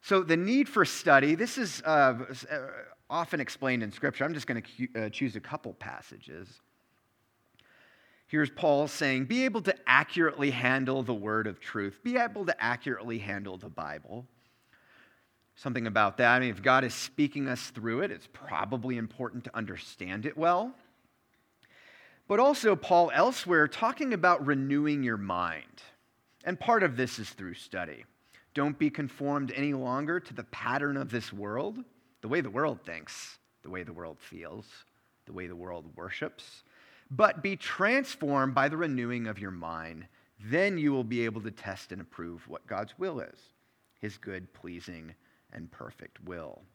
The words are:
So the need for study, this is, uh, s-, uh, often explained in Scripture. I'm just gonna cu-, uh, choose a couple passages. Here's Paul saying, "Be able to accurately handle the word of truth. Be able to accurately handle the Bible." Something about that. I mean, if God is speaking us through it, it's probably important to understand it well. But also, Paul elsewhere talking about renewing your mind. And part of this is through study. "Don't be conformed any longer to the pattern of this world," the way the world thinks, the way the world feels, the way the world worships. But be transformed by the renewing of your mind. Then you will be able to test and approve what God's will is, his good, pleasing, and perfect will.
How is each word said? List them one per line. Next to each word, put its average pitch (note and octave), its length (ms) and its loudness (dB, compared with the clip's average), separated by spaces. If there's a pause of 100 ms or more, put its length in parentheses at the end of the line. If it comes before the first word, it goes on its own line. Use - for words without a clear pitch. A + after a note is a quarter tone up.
So F#3+ 220 4
the E3 140 4
need A3+ 320 2
for F#3+ 160 4
study, C#3+ 500 6
this G3 240 -2
is, G3+ 260 -4
uh, C#3+ 300 6 (160)
s-, C3 160 -12
uh, C#3 220 -6 (420)
often E3 300 -2
explained B2+ 420 -2
in G#2 100 -6
Scripture. - 320 -2
I'm D#3 80 -2
just D3 140 -6
gonna A#2 160 -4
cu-, - 260 -8 (100)
uh, G#2+ 120 -2
choose A2 260 -4
a G#2 40 -8
couple B2 340 -10
passages. C2 840 -16 (1700)
Here's D3+ 240 2
Paul D3 380 4
saying, C3+ 360 0
"Be B3 220 2
able A3 160 -2
to F#3+ 120 2 (120)
accurately C#3+ 640 4
handle B2+ 520 2
the A#2+ 120 -2
word G#2+ 320 0
of F#2+ 140 -8
truth. G2+ 440 -6
Be B3 140 0
able G#3 260 -2
to E3+ 180 0
accurately A#2 560 -2
handle G2 380 -8
the F#2 140 -14
Bible." D#2 560 -10 (1300)
Something A#2+ 300 -4
about G#2 320 2
that. A#2+ 180 8
I B2+ 40 4
mean, B2+ 100 0
if G2+ 120 -8
God C3 220 4
is A#2 80 -4
speaking C#3+ 560 -2
us B2 220 -6
through A2+ 320 -4
it, G3+ 80 -2
it's - 200 -14
probably A#2 680 -4
important A#2 460 -8
to - 120 -10
understand G2 680 -8
it D3+ 100 -6
well. F3+ 380 2 (1500)
But G3+ 100 4
also, B3 380 6
Paul E3+ 380 6
elsewhere F3 520 6
talking B3 460 0
about F3 320 4
renewing C#3+ 580 2
your A#2 140 0
mind. F2 680 -4 (640)
And F3+ 160 -4
part A#3 220 4
of C#3 160 2
this B2 200 -2
is G#2+ 120 -8
through F2+ 240 -10
study. D#2+ 500 -10 (480)
"Don't D3 260 0
be D3+ 120 2
conformed C#3+ 600 -4
any C#3 200 -2
longer C#3 480 -2
to - 140 -16
the A#2 100 -10
pattern C#3+ 540 -2
of C#3 120 -6
this A#2 220 -6
world," A2 500 -6 (380)
the A2 80 -10
way D#3 140 0
the B2 80 -6
world B2+ 320 -2
thinks, - 560 -14 (240)
the - 80 -14
way F#2 140 -8
the E2+ 100 -14
world E2 260 -12
feels, E2+ 640 -16 (400)
the - 80 -18
way F#2 140 -8
the F2 100 -10
world F2 400 -12
worships. - 680 -10 (460)
But E3 320 4
be G3 140 -2
transformed D#3 1000 2
by C#3 140 6
the D#3 80 -2
renewing B2 500 -2
of G#2 120 -6
your G2 120 -6
mind. E2 560 -8 (380)
Then F3 340 2
you D3 140 4
will C3 120 2
be A#2 200 -2
able A2+ 180 -4
to G#2+ 80 -8
test - 400 -12
and F#2 100 -10
approve F2 460 -12
what - 200 -14
God's G#2 320 -8
will F3 220 -4
is, - 180 -12 (640)
his G#2 180 -8
good, F#2 340 -10
pleasing, E2+ 640 -14 (380)
and - 180 -14
perfect - 540 -18
will. E2+ 380 -12 (120)